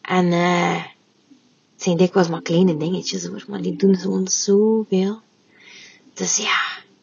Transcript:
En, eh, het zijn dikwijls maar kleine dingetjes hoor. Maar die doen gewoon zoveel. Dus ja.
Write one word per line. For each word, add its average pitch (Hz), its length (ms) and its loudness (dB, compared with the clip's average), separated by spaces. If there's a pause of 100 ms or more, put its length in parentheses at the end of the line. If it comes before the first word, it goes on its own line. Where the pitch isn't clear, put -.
En, 180 320 2
eh, 175 500 0 (880)
het - 100 -18
zijn 180 140 2
dikwijls 180 320 2
maar 165 140 -8
kleine 170 340 2
dingetjes 175 500 -6
hoor. 196 220 -12
Maar 196 140 -8
die 180 140 -4
doen 196 200 4
gewoon 190 320 -4
zoveel. 208 920 0 (920)
Dus 185 240 -4
ja. - 460 -4 (200)